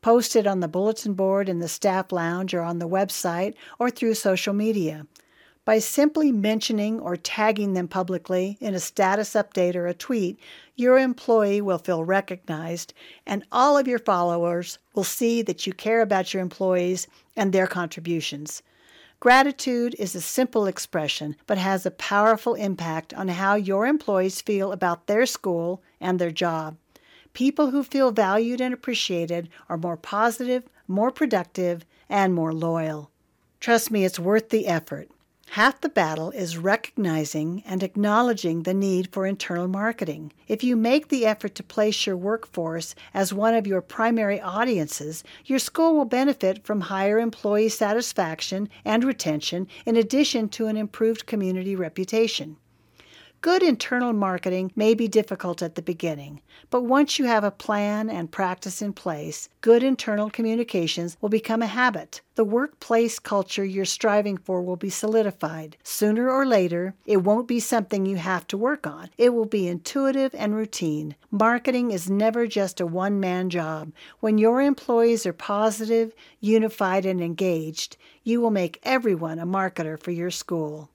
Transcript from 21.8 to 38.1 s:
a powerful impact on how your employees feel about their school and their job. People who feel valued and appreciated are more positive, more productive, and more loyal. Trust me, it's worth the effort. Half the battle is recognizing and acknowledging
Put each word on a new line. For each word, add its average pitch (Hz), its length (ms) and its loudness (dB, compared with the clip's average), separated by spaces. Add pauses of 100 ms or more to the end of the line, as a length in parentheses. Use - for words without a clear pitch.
a 185 60 -2
powerful 214 640 2
impact 170 600 -4
on 190 140 -6
how 190 260 0
your 196 320 0
employees 202 560 0
feel 196 300 -2
about 180 360 -2
their 220 180 2
school 175 580 -4 (160)
and 185 200 0
their 170 120 0
job. 160 460 -4 (560)
People 285 360 2
who 277 140 0
feel 262 280 2
valued 220 500 2
and 254 120 -2
appreciated 170 760 -4 (180)
are 175 100 -6
more 165 200 -4
positive, 240 680 -2 (240)
more 214 240 0
productive, 180 760 -2 (220)
and 190 260 2
more 160 200 0
loyal. 160 580 -4 (480)
Trust 226 320 2
me, 202 140 2
it's 185 120 0
worth 208 320 0
the 220 180 2
effort. 160 440 -4 (420)
Half 247 280 2
the 320 80 -2
battle 160 400 0
is 170 300 -6
recognizing 165 1080 -2
and 185 160 -4
acknowledging 208 800 0